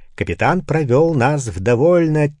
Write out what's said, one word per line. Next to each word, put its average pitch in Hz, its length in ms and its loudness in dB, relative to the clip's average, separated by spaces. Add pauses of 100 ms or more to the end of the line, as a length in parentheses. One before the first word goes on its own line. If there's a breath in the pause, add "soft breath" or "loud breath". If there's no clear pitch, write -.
(160)
Капитан 143 500 -2
провел 151 480 0
нас 139 340 0
в 92 120 -10
довольно 151 800 2